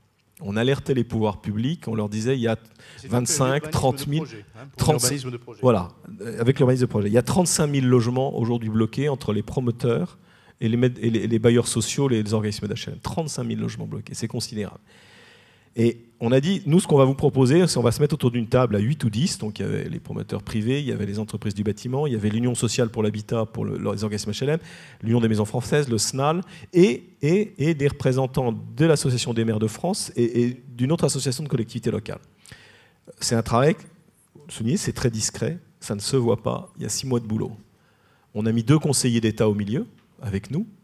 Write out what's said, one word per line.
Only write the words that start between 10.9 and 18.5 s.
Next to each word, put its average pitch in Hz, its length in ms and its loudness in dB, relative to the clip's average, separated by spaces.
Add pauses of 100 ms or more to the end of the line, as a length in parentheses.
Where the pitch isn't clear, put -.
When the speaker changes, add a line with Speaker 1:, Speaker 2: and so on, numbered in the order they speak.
Speaker 1:
et 110 100 0
les, 107 180 0
les 113 120 2
bailleurs 120 280 6
sociaux, 135 420 0
les, 110 140 2
les 104 100 -2
organismes 107 340 -2
d'H - 200 -6
L - 60 -10
M. - 80 -14
Trente-cinq 143 420 -6
mille 113 160 -4
logements 110 280 -6
bloqués, 104 280 -10
c'est 117 120 -6
considérable. 107 520 -8 (960)
Et 117 300 2 (140)
on 117 120 0
a 135 80 6
dit, 180 280 0
nous, 156 120 4
ce - 60 0
qu'on 147 140 4
va 135 40 8
vous 135 120 4
proposer, 139 500 4
c'est 151 140 0
on - 20 2
va 117 100 4
se - 80 -2
mettre 147 140 2
autour 135 160 0
d'une 117 180 -2
table 123 280 2